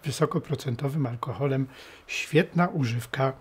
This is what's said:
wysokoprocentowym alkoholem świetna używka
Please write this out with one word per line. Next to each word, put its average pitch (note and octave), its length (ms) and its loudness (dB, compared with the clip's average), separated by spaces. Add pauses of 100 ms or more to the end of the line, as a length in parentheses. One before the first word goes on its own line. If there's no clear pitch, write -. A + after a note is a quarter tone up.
wysokoprocentowym C#3+ 1040 0
alkoholem C3+ 600 0 (400)
świetna - 600 2
używka C3 720 0